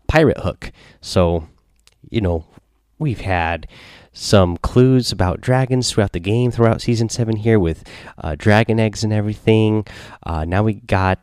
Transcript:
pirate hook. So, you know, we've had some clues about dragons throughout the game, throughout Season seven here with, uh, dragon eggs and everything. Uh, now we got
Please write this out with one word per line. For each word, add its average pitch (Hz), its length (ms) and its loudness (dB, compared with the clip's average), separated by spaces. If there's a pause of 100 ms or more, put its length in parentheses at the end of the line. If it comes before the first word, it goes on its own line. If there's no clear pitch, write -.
pirate 156 300 2
hook. - 340 -8 (300)
So, 85 460 0 (600)
you 113 140 -4
know, 85 240 -2 (540)
we've 143 220 -4
had 85 460 -4 (460)
some 90 440 2
clues 127 540 2
about 92 300 -2
dragons 127 480 0
throughout 101 220 0
the 90 80 -6
game, 117 320 -2
throughout 113 280 2
Season 113 300 -2
seven 110 280 -4
here 110 220 2
with, 82 240 -2 (360)
uh, 78 180 -6
dragon 110 420 2
eggs 110 240 -2
and 107 80 -2
everything. 107 760 2 (340)
Uh, 80 240 -6
now 92 160 0
we 110 140 0
got 95 480 -2